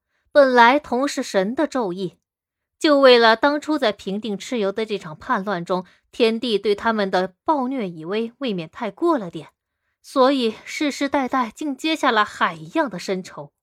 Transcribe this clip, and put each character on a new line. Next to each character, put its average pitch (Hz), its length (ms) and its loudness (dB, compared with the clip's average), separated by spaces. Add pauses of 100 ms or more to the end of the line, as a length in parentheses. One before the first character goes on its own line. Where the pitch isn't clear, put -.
(320)
本 269 180 6
来 247 280 6
同 262 280 -4
是 277 160 -6
神 202 320 -2
的 302 140 -2
胄 226 240 -4
义， 185 260 -8 (580)
就 294 220 4
为 254 180 10
了 226 200 6
当 294 240 0
初 302 180 -2
在 233 140 0
平 202 280 -8
定 214 160 -8
蚩 247 200 -8
尤 196 160 -2
的 226 120 -4
这 214 140 -6
场 156 180 -14
叛 214 280 -4
乱 185 200 -4
中， 180 200 -4 (260)
天 226 300 0
帝 226 180 -2
对 208 160 0
他 226 180 -2
们 208 160 0
的 190 360 -2
暴 277 240 0
虐 254 200 -6
以 165 160 -14
威 226 340 -6
未 247 140 -4
免 165 160 -6
太 214 220 -10
过 330 260 0
了 190 140 -6
点， 156 200 -14 (520)
所 262 300 2
以 240 320 0
世 - 260 -4
世 277 180 -4
代 277 200 -2
代 254 260 -4
竟 285 220 -8
结 320 180 -4
下 302 160 0
了 208 140 2
海 202 300 -4
一 160 160 -16
样 302 200 -2
的 180 80 -10
深 190 240 -6
仇。 151 300 -18 (100)